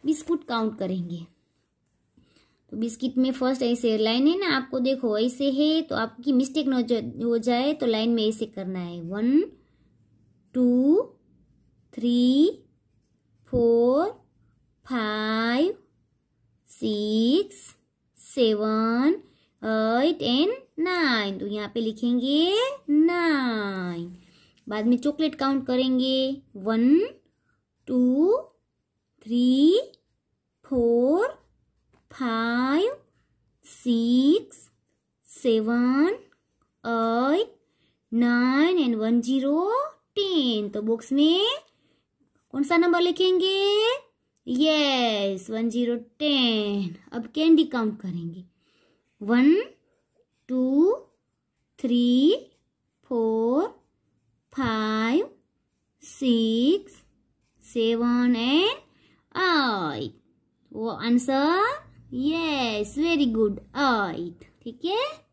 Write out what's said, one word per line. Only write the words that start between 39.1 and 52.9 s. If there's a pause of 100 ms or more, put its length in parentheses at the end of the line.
ज़ीरो (460)
टेन।
तो
बॉक्स
में (1080)
कौन
सा
नंबर
लिखेंगे? (600)
यस,
वन
ज़ीरो (240)
टेन। (180)
अब (100)
कैंडी
काउंट
करेंगे, (800)
वन, (960)
टू, (840)
थ्री, (760)